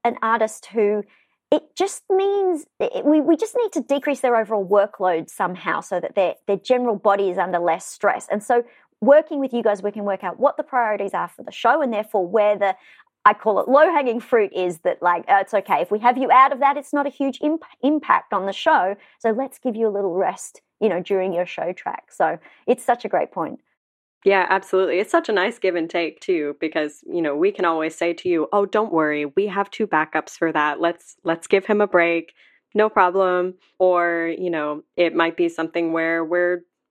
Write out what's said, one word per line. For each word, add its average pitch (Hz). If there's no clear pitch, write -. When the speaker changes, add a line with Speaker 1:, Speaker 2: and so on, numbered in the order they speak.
Speaker 1:
an 240
artist 220
who 208
it -
just -
means, 381
it, -
we, 302
we 302
just 427
need 480
to 311
decrease 277
their 240
overall 214
workload 185
somehow 180
so 185
that -
their, 180
their 202
general 247
body 196
is 180
under 180
less 170
stress. -
And 208
so 240
working 294
with 262
you 240
guys, 208
we 208
can 208
work 202
out 180
what 285
the 294
priorities 214
are 180
for -
the 202
show, 269
and 247
therefore 208
where 208
the, 196
I 214
call 208
it -
low-hanging 277
fruit, 220
is 180
that, -
like, 175
uh, 196
it's -
okay. 190
If 175
we 214
have 240
you 254
out 262
of 262
that, 277
it's 277
not 285
a -
huge 269
imp-, 311
impact -
on 190
the 196
show. 202
So 226
let's 262
give 233
you 226
a -
little 196
rest, -
you 269
know, 175
during 190
your 175
show 170
track. -
So 165
it's 247
such 240
a 196
great 160
point. -
Speaker 2:
Yeah, 196
absolutely. 185
It's 208
such 330
a 220
nice 208
give 185
and 165
take 165
too, 151
because, 156
you 175
know, 147
we 190
can 196
always 160
say 170
to -
you, 165
"Oh, 202
don't 214
worry, 151
we 190
have 196
two 214
backups 156
for 165
that. 151
Let's, 170
let's 165
give 196
him 208
a 208
break. 170
No 214
problem." 180
Or, 170
you 180
know, 151
it 170
might 165
be 175
something 165
where 165
we're 175